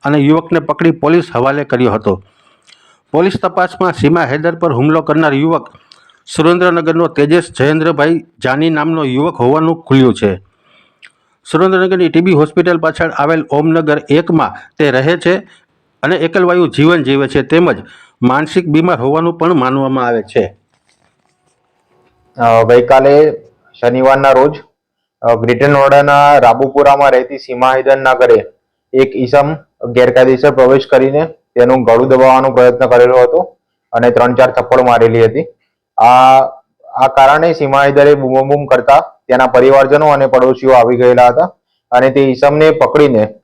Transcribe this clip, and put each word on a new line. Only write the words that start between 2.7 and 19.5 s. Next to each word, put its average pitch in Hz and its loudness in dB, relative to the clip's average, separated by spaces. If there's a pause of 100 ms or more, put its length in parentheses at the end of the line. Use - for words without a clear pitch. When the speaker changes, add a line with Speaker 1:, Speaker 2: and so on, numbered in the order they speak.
Speaker 1:
પોલીસ 180 0
તપાસમાં 180 -2
સીમા 160 0
હૈદર 156 -6
પર 165 -4
હુમલો 151 0
કરનાર 151 -2
યુવક 147 -4 (560)
સુરેન્દ્રનગરનો 170 -2
તેજસ 160 -2
જયેન્દ્રભાઈ 156 -2 (180)
જાની 143 -2
નામનો 156 -4
યુવક 143 -4
હોવાનું 160 -2
ખુલ્યું 131 2
છે. 101 -4 (1160)
સુરેન્દ્રનગરની 185 0
ટી 165 0
બી 185 0
હોસ્પિટલ 170 0
પાછળ 160 -4
આવેલ 156 -4
ઓમનગર 151 -2
એકમાં 156 -2 (220)
તે 147 -2
રહે 135 -2
છે 175 -2 (680)
અને 160 -2
એકલવાયુ 175 -2
જીવન 156 0
જીવે 139 -2
છે, 139 -4
તેમજ 151 -2 (440)
માનસિક 151 -2
બીમાર 160 -2
હોવાનું 160 -4
પણ 165 -6